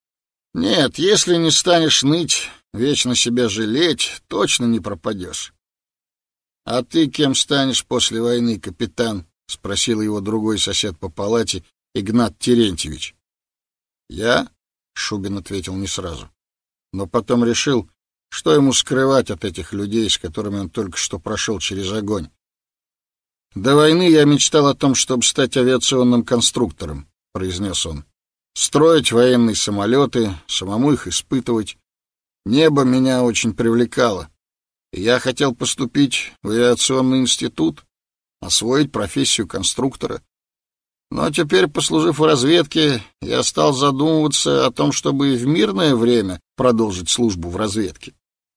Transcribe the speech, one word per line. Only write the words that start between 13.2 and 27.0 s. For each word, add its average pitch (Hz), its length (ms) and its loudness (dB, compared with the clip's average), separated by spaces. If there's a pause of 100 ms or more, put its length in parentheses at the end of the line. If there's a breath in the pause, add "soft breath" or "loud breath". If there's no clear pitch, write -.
«Я?» — 113 420 -2 (440)
Шубин 101 440 -6
ответил 95 380 -8
не 98 100 -6
сразу. 82 440 -10 (640)
Но 98 140 -8
потом 120 380 0
решил, 117 440 0 (420)
что - 220 -2
ему 139 200 4
скрывать 135 580 0
от 98 140 -8
этих 90 280 -8
людей, 101 380 -2
с - 80 -2
которыми 101 400 -8
он 95 120 -8
только 101 280 -6
что - 200 -6
прошел 104 400 -6
через 95 320 -6
огонь. 101 380 -4 (1300)
«До 113 200 0
войны 160 360 6
я 151 140 6
мечтал 147 420 4
о 139 80 2
том, 135 200 0
чтобы 123 280 -2
стать - 340 -2
авиационным 123 680 2
конструктором», — 87 840 -2 (240)